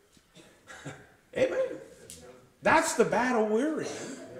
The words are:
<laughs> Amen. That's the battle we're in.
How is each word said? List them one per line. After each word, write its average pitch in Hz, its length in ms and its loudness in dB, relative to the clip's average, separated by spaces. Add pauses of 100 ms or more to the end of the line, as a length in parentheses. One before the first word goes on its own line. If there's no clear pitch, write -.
(880)
<laughs> - 60 -10 (440)
Amen. - 420 0 (840)
That's 294 320 4
the 226 100 6
battle 220 420 2
we're 247 340 0
in. - 80 -6 (520)